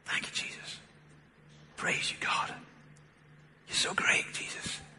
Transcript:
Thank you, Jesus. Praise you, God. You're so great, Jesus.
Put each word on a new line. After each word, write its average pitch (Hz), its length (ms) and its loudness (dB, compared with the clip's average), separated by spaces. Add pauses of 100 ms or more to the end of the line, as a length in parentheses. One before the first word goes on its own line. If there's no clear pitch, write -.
Thank - 240 -2
you, - 60 -8
Jesus. - 460 -6 (960)
Praise - 340 2
you, - 80 -4
God. - 340 2 (1120)
You're - 80 -8
so - 180 4
great, - 400 4
Jesus. - 460 -4 (200)